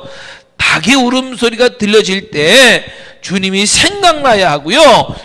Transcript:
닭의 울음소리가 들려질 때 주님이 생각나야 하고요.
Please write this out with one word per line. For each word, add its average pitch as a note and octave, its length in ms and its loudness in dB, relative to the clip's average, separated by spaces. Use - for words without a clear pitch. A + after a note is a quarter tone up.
닭의 E3 380 0
울음소리가 B3 840 -2
들려질 G3 540 0
때 F#3+ 540 2
주님이 F#3+ 440 -4
생각나야 C#4+ 880 0
하고요. D3 280 -2